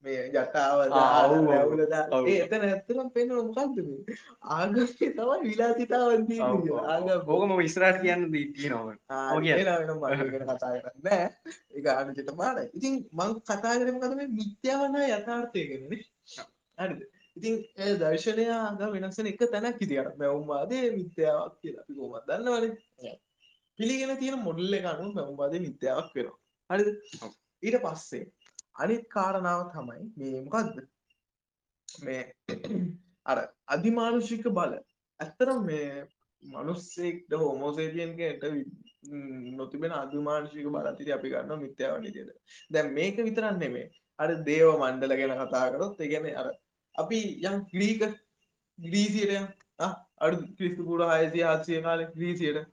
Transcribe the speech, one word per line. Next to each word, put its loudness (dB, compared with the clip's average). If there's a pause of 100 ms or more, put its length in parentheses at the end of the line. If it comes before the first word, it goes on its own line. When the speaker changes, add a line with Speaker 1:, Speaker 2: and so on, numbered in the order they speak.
Speaker 1:
මේ -2
ජටාව 4
Speaker 2:
ආ, 6
Speaker 1:
දාලා, 8
Speaker 2:
ඔව්, 10
ඔව්. 8
Speaker 1:
රැවුල 6
දාලා. 2
Speaker 2:
ඔව්. 4
Speaker 1:
ඒ 6
එතන 2
ඇත්තටම 2
පෙන්නන 2
මොකද්ද 0
මේ? -6 (320)
ආගමේ 2 (220)
තමයි 0
විලාසිතාවන් 4
තියෙන්නේ 0
Speaker 2:
ඔව්, 4
Speaker 1:
කියලා. 0
Speaker 2:
ඔව්. 0
Speaker 1:
ආගම 0
Speaker 2:
ඕක 4
මම 2
ඉස්සරහට 4
කියන්න 2
දී-, -2
තියෙනවා -4
මම. -10
Speaker 1:
ආ, -4
Speaker 2:
ඔව් 2
කියන්න. 4
Speaker 1:
ඒ 2
නම් -2
මම -4 (240)
ගැන -4
කතා -4
කරන්නේ -8
නෑ. 2 (440)
ඒක -4
අනුචිත -2
මානයි. -2
ඉතින් -2 (100)
මං 0
කතා -2
කරේ 2
මොකද -2
මේ -6
මිත්‍යාව -2
හා 2
යථාර්ථය -2
ගැන -8
නේ? -8 (300)
Speaker 2:
ඔව්. -16 (300)
Speaker 1:
හරිද? -6 (340)
ඉතින් -2 (200)
ඒ 0
දර්ශනය 0
ආගම -2
වෙනස් -6
වෙන -4
එක 0
තැනක් -2
ඉතින් 0
අර -4
මැවුම්වාදයේ 0
මිත්‍යාවක් 0
කියලා -12
අපි -14
කොහොමද -10
දන්නවනේ. -2 (640)
පිළිගෙන 0
තියෙන -2
මොඩල් -2
එක -2
අනුව -4
මැවුම්වාදයේ -2
මිත්‍යාවක් -4
වෙනවා. -6 (300)
හරිද? 2 (280)
Speaker 2:
ඔව්. -12 (320)
Speaker 1:
ඊට 2
පස්සේ -8 (460)
අනිත් -2
කාරණාව 0
තමයි -12
මේ -8
මොකද්ද? -4 (1120)
මේ -8 (280)
<clears throat> -4 (240)
අර 2 (280)
අධිමානුෂික 0
බල. 0 (460)
ඇත්තටම 0
මේ -4 (380)
මිනිස්සෙක්ට -6
හෝමෝ 0
සේපියන් -4
කෙනෙක්ට -4
වි-, -4 (400)
ම්, -10
නොතිබෙන -6
අධිමානුෂික -4
බල -4
අතිරි -6
අපි -4
ගන්නවා -6
මිත්‍යාව -6
විදියට. -12 (320)
දැන් 0
මේක 0
විතරක් -2
නෙමෙයි. -6 (320)
අර 0 (120)
දේව 8
මණ්ඩල 2
ගැන 0
කතා 0
කරොත් -4
ඒ -4
කියන්නේ -4
අර -6 (440)
අපි -2 (200)
යම් -2
ග්‍රීක 2 (760)
ග්‍රීසියට 2
යම්, -2 (280)
ආ, -2 (240)
අර 2 (200)
ක්‍රිස්තු -4
පූර්ව 2
හයසිය 4
හත්සිය 2
කාලේ -2
ග්‍රීසියට. -2 (140)